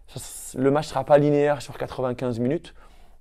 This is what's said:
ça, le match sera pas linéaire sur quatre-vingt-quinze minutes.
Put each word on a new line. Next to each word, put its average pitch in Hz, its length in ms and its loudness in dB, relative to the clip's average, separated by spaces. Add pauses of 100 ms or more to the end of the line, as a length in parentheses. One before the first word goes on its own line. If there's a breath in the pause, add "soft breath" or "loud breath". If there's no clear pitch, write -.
ça, - 500 -14
le 131 140 4
match 156 160 0
sera 139 160 -4
pas 147 160 8
linéaire 147 420 2
sur - 160 -14
quatre-vingt-quinze 127 600 -4
minutes. 131 340 -2 (480 soft breath)